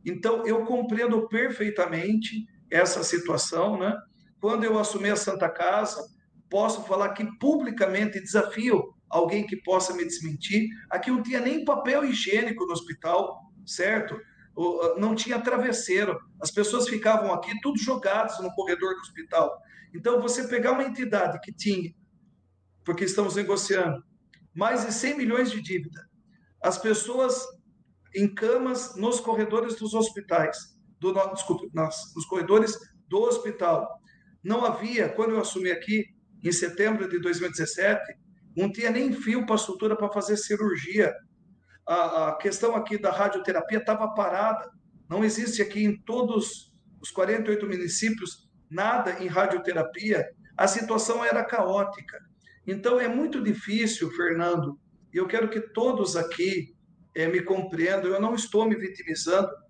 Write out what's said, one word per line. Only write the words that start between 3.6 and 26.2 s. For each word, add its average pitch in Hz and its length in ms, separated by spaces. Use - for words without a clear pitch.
né? 196 160
Quando 220 240
eu 220 140
assumi 208 320
a 202 60
Santa 190 320
Casa, 180 540
posso 214 360
falar 196 260
que 214 140
publicamente 208 800
desafio 214 760
alguém 202 360
que 180 100
possa 185 360
me 175 120
desmentir. 170 640
Aqui 185 220
não 233 120
tinha 240 180
nem 285 240
papel 285 400
higiênico 220 600
no 170 80
hospital, 170 680
certo? 202 520
O, 170 420
não 220 160
tinha 233 240
travesseiro. 214 800
As 156 100
pessoas 240 380
ficavam 214 460
aqui, - 260
tudo 277 180
jogadas 208 640
no 185 140
corredor 185 400
do 185 60
hospital. 165 600
Então, 240 280
você 247 260
pegar 247 240
uma 269 120
entidade 202 580
que - 100
tinha, 180 400
porque 175 200
estamos 190 320
negociando, 190 680
mais 220 320
de 220 60
cem 285 240
milhões 240 340
de 214 100
dívida, 170 400